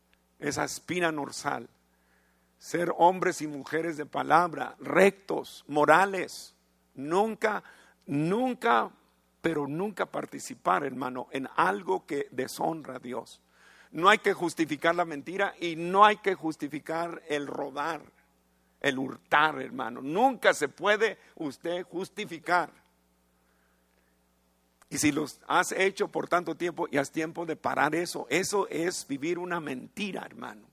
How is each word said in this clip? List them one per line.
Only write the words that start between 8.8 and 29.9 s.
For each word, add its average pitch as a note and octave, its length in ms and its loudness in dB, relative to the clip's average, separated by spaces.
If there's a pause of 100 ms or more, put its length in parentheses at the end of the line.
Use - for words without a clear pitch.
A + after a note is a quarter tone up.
pero D3+ 260 0
nunca F3+ 380 -2
participar, - 800 -2
hermano, B2+ 460 -6
en C3+ 260 -6
algo F#3 480 2
que C#3+ 260 -4
deshonra C#3 640 -4
a B2+ 40 -12
Dios. B2 420 -10 (500)
No F3 180 4
hay G#3+ 80 8
que G3+ 160 2
justificar E3 640 0
la F3 100 2
mentira E3 540 -4
y E3+ 160 -4
no F3 280 4
hay G#3+ 140 8
que F#3+ 160 0
justificar D#3+ 960 -6
el D3 180 -2
robar, C#3+ 560 -6 (800)
el C3+ 180 0
hurtar, D3 640 2
hermano. B2 400 -8
Nunca G3 520 4
se D3+ 140 -2
puede G3 520 0 (160)
usted E3+ 480 -6
justificar. E3+ 880 -2 (2250)
Y D3 100 -6
si D3 120 4
los C#3+ 360 -2
has F3 240 2
hecho F#3+ 360 0
por D3+ 200 -6
tanto E3+ 280 0
tiempo, E3 320 -4
ya C#3 140 0
es C#3 100 -4
tiempo D#3+ 340 -6
de D#3+ 100 -6
parar C3+ 400 0
eso. E3+ 340 -4
Eso F#3+ 400 0
es E3 380 -4
vivir D3+ 320 -4
una F3 200 -4
mentira, C#3+ 640 -8